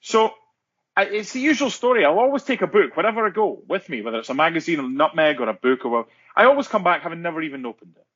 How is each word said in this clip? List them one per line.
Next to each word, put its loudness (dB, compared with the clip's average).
So 2
I, 2
it's -6
the -8
usual 0
story. 0
I'll 4
always 0
take -2
a -2
book 2
wherever 0
I 0
go -2
with -4
me, -8
whether -4
it's -10
a -4
magazine, 0
a -6
Nutmeg, 0
or -2
a -2
book, 0
or 0
a, -8
I 6
always 4
come -2
back 2
having -10
never -6
even -8
opened -14
it. -20